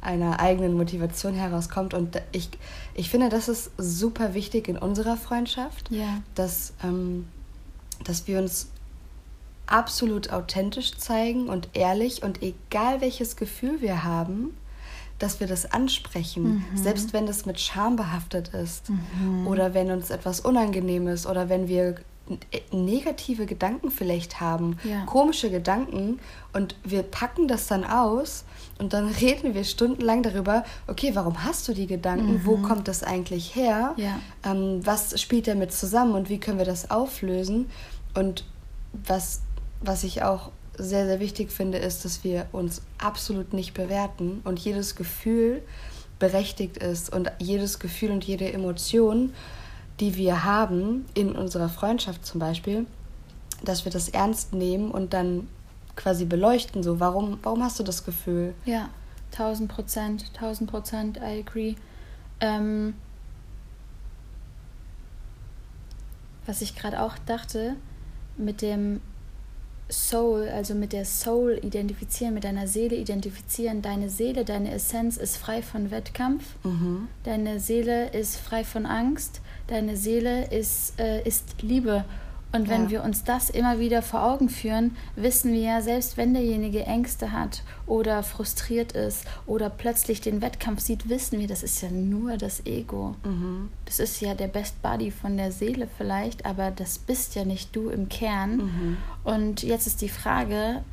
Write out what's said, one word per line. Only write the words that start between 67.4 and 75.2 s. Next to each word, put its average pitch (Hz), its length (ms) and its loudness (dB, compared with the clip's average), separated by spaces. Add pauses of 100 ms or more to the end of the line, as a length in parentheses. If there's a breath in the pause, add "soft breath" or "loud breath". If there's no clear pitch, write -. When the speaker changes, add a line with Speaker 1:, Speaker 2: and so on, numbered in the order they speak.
Speaker 2:
mit 208 240 -2
dem 208 400 0 (880)
Soul, 226 600 2
also 208 260 -2
mit 208 180 0
der 196 120 -2
Soul 240 580 2
identifizieren, 208 720 -2
mit 208 100 -2
deiner 196 240 -2
Seele 226 300 2
identifizieren. 214 840 -2
Deine 202 280 -2
Seele, 240 340 0
deine 202 300 0
Essenz 233 420 0
ist - 220 -2